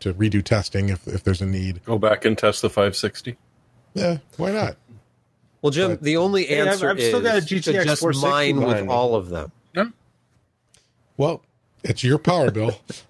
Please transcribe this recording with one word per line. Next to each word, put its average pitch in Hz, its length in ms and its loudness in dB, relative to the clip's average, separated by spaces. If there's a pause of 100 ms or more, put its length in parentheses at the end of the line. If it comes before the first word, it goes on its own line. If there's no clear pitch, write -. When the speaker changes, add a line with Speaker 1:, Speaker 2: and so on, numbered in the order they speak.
Speaker 1:
to 95 140 -4
redo 101 280 2
testing 98 460 0
if, 92 200 -4
if - 160 -6
there's 95 180 0
a 95 40 -2
need. 95 380 -4
Speaker 2:
Go 113 140 0
back 107 260 2
and 110 140 2
test 107 240 0
the 107 80 0
five 101 260 2
sixty. - 400 -6 (580)
Speaker 1:
Yeah, 175 240 -2 (200)
why 185 140 -2
not? 202 240 -4 (840)
Speaker 3:
Well, 147 100 0
Jim, 170 200 0
Speaker 1:
But 160 120 -6
Speaker 3:
the 151 140 0
only 190 280 2
Speaker 4:
Hey, 147 180 0
I've, 190 60 2
Speaker 3:
answer 196 220 0
Speaker 4:
I've 196 100 -2
still - 200 2
got 226 140 2
a 202 40 2
Speaker 3:
is 165 60 0
to 151 120 -8
Speaker 4:
G 175 40 0
T 160 160 0
X 180 80 2
Speaker 3:
just 151 160 0
Speaker 4:
four 165 120 2
sixty 139 160 0
Speaker 3:
mine 143 280 2
with 131 120 2
Speaker 4:
behind 104 200 0
me. 127 40 -2
Speaker 3:
all 120 220 2
of 92 140 -2
them. 80 240 -8 (240)
Speaker 2:
Yeah. 196 80 0 (1300)
Speaker 1:
Well, 151 260 -2 (420)
it's - 180 -4
your 135 160 2
power 165 320 2
bill. 110 300 -2 (300)